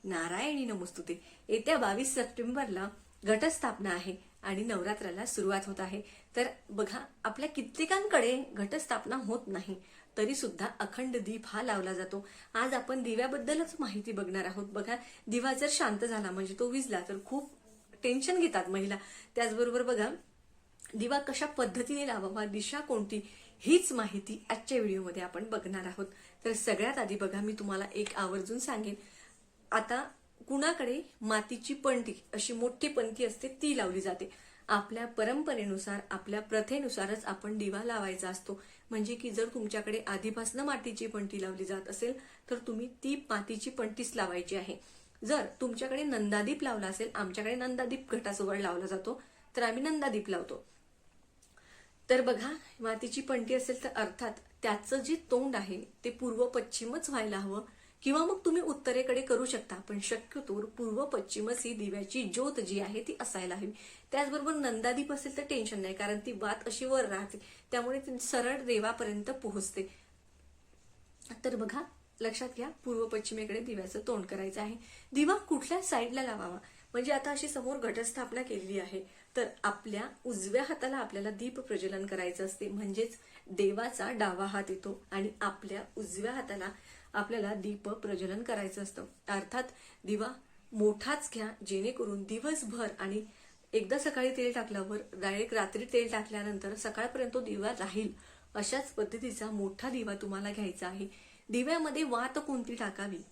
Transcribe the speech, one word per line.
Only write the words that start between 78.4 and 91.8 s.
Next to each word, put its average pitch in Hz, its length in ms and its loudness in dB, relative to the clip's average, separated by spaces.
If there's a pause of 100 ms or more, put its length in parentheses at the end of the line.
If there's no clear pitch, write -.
केलेली 196 380 -2
आहे, 190 460 -8 (100)
तर 240 100 4 (180)
आपल्या 208 380 0 (240)
उजव्या 214 380 2
हाताला 269 340 0
आपल्याला 208 320 -2
दीप 240 300 -4
प्रज्वलन 190 460 -2
करायचं 185 400 -2
असते, 202 220 -6
म्हणजेच 202 500 -2 (340)
देवाचा 208 600 2
डावा 196 340 2
हात 196 240 0
येतो 196 420 -6
आणि 196 180 0 (120)
आपल्या 196 420 -2 (140)
उजव्या 202 340 -4
हाताला 202 380 -4 (440)
आपल्याला 208 400 0
दीप 202 360 -4
प्रज्वलन 202 540 -2
करायचं 202 400 -2
असतं. - 220 -8 (220)
अर्थात 202 360 0 (400)
दिवा 208 240 0 (460)
मोठाच 214 600 4
घ्या, 214 140 -2 (200)
जेणेकरून 202 560 0